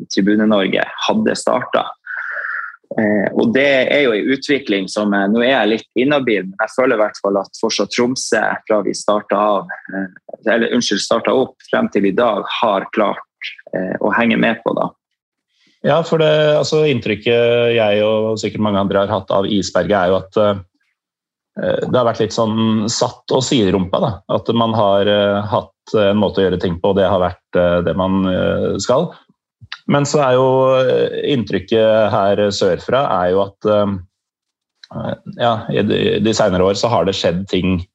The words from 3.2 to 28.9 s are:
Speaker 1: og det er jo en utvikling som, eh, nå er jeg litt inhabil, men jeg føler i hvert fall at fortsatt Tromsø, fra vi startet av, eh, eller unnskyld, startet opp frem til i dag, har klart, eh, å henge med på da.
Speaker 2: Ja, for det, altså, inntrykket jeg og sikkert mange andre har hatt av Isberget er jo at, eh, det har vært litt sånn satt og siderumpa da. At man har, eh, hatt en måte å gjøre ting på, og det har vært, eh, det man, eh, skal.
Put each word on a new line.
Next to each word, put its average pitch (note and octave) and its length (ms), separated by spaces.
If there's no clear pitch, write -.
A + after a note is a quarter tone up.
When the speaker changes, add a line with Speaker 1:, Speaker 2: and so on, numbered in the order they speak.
Speaker 1:
og - 240
det C3+ 120
er C#3+ 200
jo A#2+ 100
en G#2 180
utvikling B2 580
som, G#2 240
eh, G2 140
nå A2+ 140
er B2 100
jeg A2+ 180
litt A2 240
inhabil, B2 500
men F#2+ 140
jeg A2 160
føler B2+ 220
i G#2+ 80
hvert G#2 180
fall G2+ 160
at - 220
fortsatt G#2+ 320
Tromsø, A#2+ 500
fra G#2+ 180
vi G2+ 120
startet G#2 440
av, G2+ 300
eh, F#2+ 200
eller A#2 280
unnskyld, A#2 260
startet A2+ 340
opp B2+ 220
frem A2+ 220
til G2 180
i G2 40
dag, G#2 320
har G2+ 300
klart, G2+ 280
eh, F#2 240
å G#2+ 140
henge A#2 280
med A2+ 240
på - 120
da. - 140
Speaker 2:
Ja, D3 180
for D#3+ 160
det, D#3 140
altså, D3+ 260
inntrykket A#2 920
jeg G#2+ 280
og A2 360
sikkert G#2 220
mange G#2 180
andre G2 260
har G#2 140
hatt - 120
av G2 140
Isberget F#2 500
er F#2 140
jo F#2+ 80
at, F2+ 200
eh, G#2 180
det A#2 100
har B2 120
vært A2+ 140
litt G#2+ 120
sånn A2 560
satt - 420
og C3 120
siderumpa F#2+ 580
da. C#3+ 100
At A2+ 200
man A#2 240
har, G2+ 340
eh, G2+ 360
hatt - 500
en G2+ 240
måte F#2+ 220
å F#2+ 100
gjøre F2 100
ting F2 200
på, G2+ 100
og F#2+ 60
det G2 120
har F#2+ 120
vært, F2+ 360
eh, F2 260
det E2+ 140
man, F#2+ 300
eh, F#2 540
skal. C#3 340